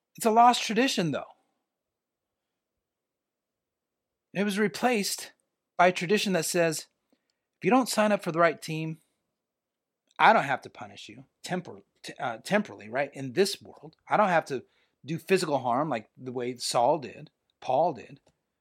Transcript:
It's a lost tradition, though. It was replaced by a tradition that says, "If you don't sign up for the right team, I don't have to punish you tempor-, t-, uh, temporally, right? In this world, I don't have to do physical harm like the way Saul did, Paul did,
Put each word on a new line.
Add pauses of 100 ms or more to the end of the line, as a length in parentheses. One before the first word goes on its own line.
(160)
It's
a
lost
tradition,
though. (3000)
It
was
replaced (440)
by
a
tradition
that
says, (720)
"If
you
don't
sign
up
for
the
right
team, (1200)
I
don't
have
to
punish
you (180)
tempor-, (180)
t-,
uh,
temporally,
right?
In
this
world, (120)
I
don't
have
to (400)
do
physical
harm
like
the
way
Saul
did, (300)
Paul
did, (420)